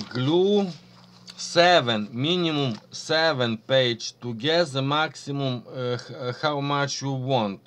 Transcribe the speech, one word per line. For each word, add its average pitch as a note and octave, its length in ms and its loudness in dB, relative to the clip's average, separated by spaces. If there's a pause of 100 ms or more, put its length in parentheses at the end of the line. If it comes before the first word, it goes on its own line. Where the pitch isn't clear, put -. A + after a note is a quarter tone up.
glue F3+ 640 2 (640)
seven, C3+ 800 4
minimum D3 680 0 (100)
seven D3 680 0
page B2 640 0
together, C3+ 600 0
maximum, C#3+ 840 -2
uh, B2 280 -4
h-, A#2 200 -10
uh, B2 160 -6 (100)
how D3+ 200 -2
much C#3+ 400 -2
you C3+ 100 -4
want, B2+ 540 -2